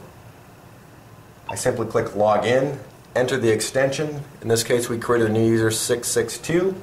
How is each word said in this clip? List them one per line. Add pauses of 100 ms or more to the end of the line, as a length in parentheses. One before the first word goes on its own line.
(1500)
I
simply
click
Log
In, (360)
enter
the
extension. (180)
In
this
case,
we
created
a
new
user,
six
six
two,